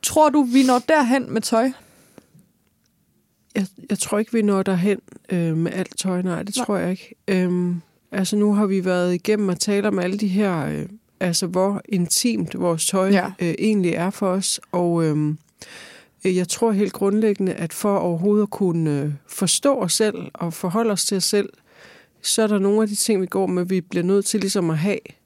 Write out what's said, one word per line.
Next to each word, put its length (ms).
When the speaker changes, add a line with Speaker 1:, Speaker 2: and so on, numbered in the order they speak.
Speaker 1:
Tror 260
du, 140
vi 200
når 160
derhen 540
med 80
tøj? 300
Speaker 2:
Jeg, 120
jeg 100
tror 200
ikke, 140
vi 80
når 220
derhen, 360
øh, 280
med 140
alt 260
tøj. 240
Nej, 220
det 140
Speaker 1:
Nej. 80
Speaker 2:
tror 120
jeg 140
ikke. 240
Øhm, 540
altså, 240
nu 180
har 120
vi 200
været 280
igennem 360
og 100
tale 280
om 120
alle 180
de 100
her, 380
øh, 200
altså, 280
hvor 420
intimt 680
vores 260
tøj, 240
Speaker 1:
Ja. 300
Speaker 2:
øh, 200
egentlig 340
er 160
for 180
os. 320
Og, 340
øhm, 320
øh, 100
jeg 120
tror 240
helt 220
grundlæggende, 600
at 200
for 240
overhovedet 460
at 60
kunne, 520
øh, 100
forstå 520
os 140
selv 240
og 200
forholde 380
os 140
til 120
os 60
selv, 260
så 200
er 60
der 120
nogle 220
af 60
de 80
ting, 260
vi 40
går 220
med, 180
vi 160
bliver 220
nødt 220
til 140
ligesom 300
at 80
have 200